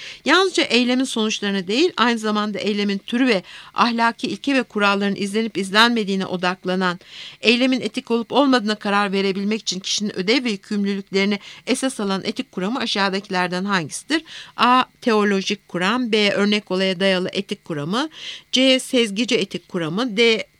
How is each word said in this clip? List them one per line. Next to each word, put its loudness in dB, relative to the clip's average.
yalnızca 4
eylemin 2
sonuçlarına -2
değil, 2
aynı 2
zamanda -2
eylemin -2
türü 0
ve 2
ahlaki 0
ilke -2
ve 2
kuralların 0
izlenip -4
izlenmediğine 2
odaklanan, -2
eylemin 2
etik -6
olup 0
olmadığına 4
karar 0
verebilmek 0
için -6
kişinin -4
ödev 0
ve 0
yükümlülüklerini -2
esas -2
alan -2
etik -6
kuramı -4
aşağıdakilerden -2
hangisidir? -2
A. 4
Teolojik 0
kuram, -2
B. 4
Örnek 0
olaya 0
dayalı 2
etik -6
kuramı, -4
C. 4
Sezgici 0
etik -4
kuramı, -4
D. 2